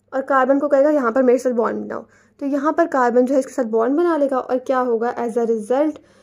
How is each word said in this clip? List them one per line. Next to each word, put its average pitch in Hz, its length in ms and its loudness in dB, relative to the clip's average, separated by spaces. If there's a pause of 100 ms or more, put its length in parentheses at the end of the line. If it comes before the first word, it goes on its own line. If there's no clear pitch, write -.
(120)
और 262 100 -4
कार्बन 269 360 0
को 285 100 -2
कहेगा 285 220 4
यहाँ 262 220 0
पर 262 100 0
मेरे 254 160 4
साथ 254 120 -2
बॉन्ड 214 340 -2
बनाओ। 226 200 -10 (360)
तो 285 60 -6
यहाँ 285 260 -2
पर 330 140 2
कार्बन 247 380 2
जो 254 100 0
है 262 60 2
इसके 262 120 -4
साथ 262 120 -2
बॉन्ड 226 320 0
बना 339 200 2
लेगा 269 220 0
और - 200 -2
क्या 254 200 -2
होगा, 240 380 -2
as 233 220 -4
a 233 80 0
result 247 520 0 (240)